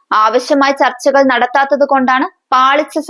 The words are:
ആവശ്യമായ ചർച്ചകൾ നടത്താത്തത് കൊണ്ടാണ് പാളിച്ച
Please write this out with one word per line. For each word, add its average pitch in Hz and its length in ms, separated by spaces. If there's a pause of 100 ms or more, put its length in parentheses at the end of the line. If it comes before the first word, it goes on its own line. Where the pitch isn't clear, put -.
(240)
ആവശ്യമായ 269 480 (100)
ചർച്ചകൾ 269 400 (120)
നടത്താത്തത് 277 600
കൊണ്ടാണ് 262 340 (280)
പാളിച്ച 277 420 (120)